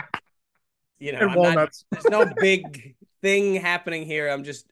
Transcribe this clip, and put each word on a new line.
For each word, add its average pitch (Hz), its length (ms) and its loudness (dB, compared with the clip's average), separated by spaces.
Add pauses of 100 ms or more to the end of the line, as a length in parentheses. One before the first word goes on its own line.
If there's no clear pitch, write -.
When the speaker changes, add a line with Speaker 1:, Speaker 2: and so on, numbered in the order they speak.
(1000)
Speaker 1:
you 143 140 -8
know, 123 80 -8
Speaker 2:
And 202 100 2
Speaker 1:
I'm 175 100 -4
not, 175 140 4
Speaker 2:
walnuts. 156 340 0
<laughs> - 40 -10
Speaker 1:
there's - 160 0
no 214 200 4 (120)
big 151 560 0 (260)
thing 196 320 2
happening 170 520 -4
here. 151 220 -4
I'm 139 160 -4
just 143 280 -14